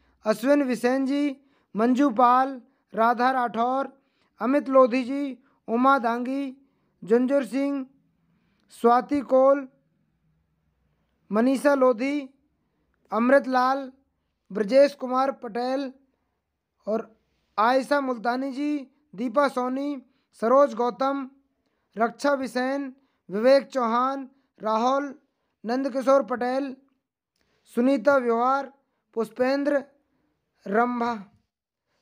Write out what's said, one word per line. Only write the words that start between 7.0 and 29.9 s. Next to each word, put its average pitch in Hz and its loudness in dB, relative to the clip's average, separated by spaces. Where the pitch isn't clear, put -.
जुंजुर 247 2
सिंह, 277 -4
स्वाति 247 2
कौल, 262 2
मनीषा 262 2
लोधी, 262 0
अमृत 240 2
लाल, 262 -2
ब्रजेश 214 4
कुमार 254 -2
पटेल 254 -6
और 220 -4
आयशा 262 2
मुल्तानी 254 -4
जी, 285 -6
दीपा 254 0
सोनी, 262 -6
सरोज 254 4
गौतम, 254 -4
रक्षा 233 -2
बिसेन, 262 -4
विवेक 262 2
चौहान, 254 -2
राहुल, 254 -2
नंदकिशोर 262 0
पटेल, 247 -4
सुनीता 269 2
व्यवहार, 247 0
पुष्पेंद्र 269 -2